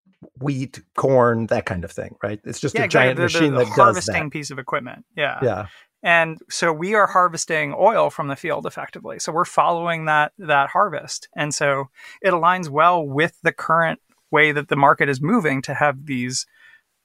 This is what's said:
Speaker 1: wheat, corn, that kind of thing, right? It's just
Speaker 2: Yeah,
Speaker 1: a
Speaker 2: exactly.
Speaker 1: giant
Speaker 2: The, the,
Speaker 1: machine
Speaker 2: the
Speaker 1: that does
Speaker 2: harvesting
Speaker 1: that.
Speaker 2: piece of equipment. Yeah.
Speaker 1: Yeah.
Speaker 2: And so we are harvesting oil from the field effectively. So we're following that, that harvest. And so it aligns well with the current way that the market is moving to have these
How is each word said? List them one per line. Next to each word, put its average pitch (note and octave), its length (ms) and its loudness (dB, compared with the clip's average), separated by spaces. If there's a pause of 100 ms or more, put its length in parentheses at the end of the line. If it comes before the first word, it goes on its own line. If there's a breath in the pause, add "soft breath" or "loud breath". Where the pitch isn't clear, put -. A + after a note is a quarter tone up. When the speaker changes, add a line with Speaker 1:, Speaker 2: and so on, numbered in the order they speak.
(400)
Speaker 1:
wheat, C3+ 400 -6 (160)
corn, A#2+ 520 4
that A2+ 180 -2
kind F2 180 -6
of - 80 -12
thing, - 300 -10
right? G#2 220 -6
It's A#2+ 140 -10
just C#3 160 -4
Speaker 2:
Yeah, A3+ 80 0
Speaker 1:
a - 40 0
Speaker 2:
exactly. D#3 180 4
Speaker 1:
giant B2+ 120 2
Speaker 2:
The, E3+ 40 -4
the, F3 60 0
Speaker 1:
machine D#3+ 260 2
Speaker 2:
the B2+ 60 0
Speaker 1:
that B2 80 4
does G#2+ 100 -6
Speaker 2:
harvesting C#3 480 2
Speaker 1:
that. D3 60 -8
Speaker 2:
piece D3 200 -10
of C3 80 -14
equipment. B2 460 -8 (100)
Yeah. C#3+ 280 -4
Speaker 1:
Yeah. G2+ 240 -2 (360 loud breath)
Speaker 2:
And E3 360 2 (100)
so E3+ 240 0
we F3 220 -4
are G3+ 120 4
harvesting E3 720 0
oil F3+ 300 4
from D3 200 -8
the C#3 80 -6
field C#3+ 280 -6
effectively. - 540 -12
So - 120 -8
we're E3 140 0
following E3 640 0
that, D3+ 320 2
that D#3 320 0
harvest. E3+ 680 -4
And D3+ 180 -4
so C#3 360 -2 (320 loud breath)
it G3 80 2
aligns F3 400 2
well D#3+ 360 2
with D3 360 -2
the E3 100 0
current D#3+ 480 0 (300)
way D3+ 220 4
that C#3+ 160 -4
the D#3 80 -2
market C#3+ 340 4
is C3 100 -2
moving D3+ 420 0
to C#3+ 120 -8
have C#3+ 320 -2
these B2+ 400 -6 (580 soft breath)